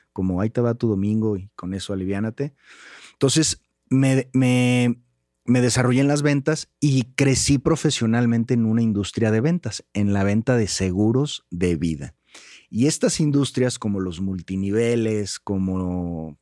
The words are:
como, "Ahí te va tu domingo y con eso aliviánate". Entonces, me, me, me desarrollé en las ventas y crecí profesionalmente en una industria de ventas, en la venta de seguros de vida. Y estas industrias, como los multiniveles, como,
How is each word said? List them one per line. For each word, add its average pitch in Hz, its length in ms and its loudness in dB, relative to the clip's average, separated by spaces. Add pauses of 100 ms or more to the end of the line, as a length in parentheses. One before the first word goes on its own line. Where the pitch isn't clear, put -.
(120)
como, 92 280 -2
"Ahí 110 100 0
te 123 100 -2
va 117 140 0
tu 120 140 -2
domingo 107 480 0
y 98 200 -12
con 92 180 -8
eso 95 180 -8
aliviánate". 101 640 -4 (580)
Entonces, - 500 0 (260)
me, 135 440 2
me, 123 680 2 (440)
me 123 160 4
desarrollé 123 420 2
en 139 60 4
las 147 140 2
ventas 147 460 0 (100)
y 135 240 2 (140)
crecí 139 420 2
profesionalmente 117 960 0
en 117 100 2
una 113 180 2
industria 107 500 0
de 110 80 2
ventas, 156 520 -2
en 101 200 0
la 98 100 2
venta 110 340 2
de 110 120 0
seguros 107 800 -2
de 87 240 0
vida. 76 400 -4 (600)
Y 120 140 2
estas 170 320 -2
industrias, 139 580 0
como 101 220 -4
los 90 200 -6
multiniveles, 101 1200 -4
como, 90 1040 -4